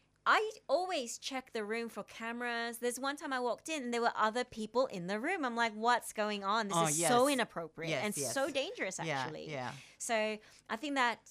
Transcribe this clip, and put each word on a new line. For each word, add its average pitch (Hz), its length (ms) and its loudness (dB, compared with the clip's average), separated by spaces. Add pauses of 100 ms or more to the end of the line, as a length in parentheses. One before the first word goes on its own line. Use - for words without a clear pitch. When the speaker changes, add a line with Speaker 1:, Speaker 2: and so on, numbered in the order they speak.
(300)
Speaker 1:
I 370 120 6 (260)
always 320 480 0
check 262 280 -6 (100)
the 220 100 -4
room 226 240 -4
for 214 160 -8
cameras. 233 800 -6
There's 240 180 -2
one 277 160 -2
time 302 160 -8
I 254 80 0
walked 240 300 -2
in 302 140 -2
and 240 100 -2
there 233 140 2
were - 80 0 (120)
other 240 160 0
people 233 400 0 (140)
in 170 80 -6
the 202 200 0
room. 359 160 0
I'm 240 220 -2
like, 226 80 0 (140)
"What's 240 260 4
going 208 320 -2
on? 208 240 2
This 175 80 0
Speaker 2:
Oh, 165 160 6
Speaker 1:
is 151 60 0 (140)
so 247 160 8
Speaker 2:
yes. 294 60 4
Speaker 1:
inappropriate 165 640 -4
Speaker 2:
Yes, 131 80 0
Speaker 1:
and 208 100 -2
Speaker 2:
yes. - 200 -2
Speaker 1:
so 285 160 0 (120)
dangerous, 311 400 -6
Speaker 2:
Yeah, 151 180 0
Speaker 1:
actually." 156 300 -6
Speaker 2:
yeah. 131 220 -4 (240)
Speaker 1:
So 220 400 0 (380)
I - 20 -2
think 285 200 -4
that 240 220 2 (120)